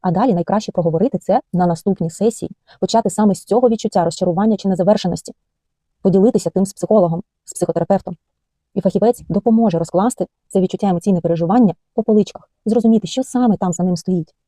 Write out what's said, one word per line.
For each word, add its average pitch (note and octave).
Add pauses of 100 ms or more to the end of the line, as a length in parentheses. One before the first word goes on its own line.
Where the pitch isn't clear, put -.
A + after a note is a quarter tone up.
А F#3
далі G3+
найкраще F#3
проговорити E3+
це G#3 (120)
на F3
наступній F3
сесії, - (280)
почати A3
саме G3+
з -
цього A3+
відчуття G#3+
розчарування F#3
чи G3+
незавершеності, F#3 (680)
поділитися F#3+
тим F#3+
з -
психологом, F3 (220)
з -
психотерапевтом. E3+ (560)
І F#3+
фахівець G#3
допоможе A3
розкласти F#3+ (200)
це G3
відчуття, F#3+
емоційне F3+
переживання E3+ (200)
по A3+
поличках, - (160)
зрозуміти, A3+
що C4
саме B3
там F3+
за F3
ним F3+
стоїть. F3 (120)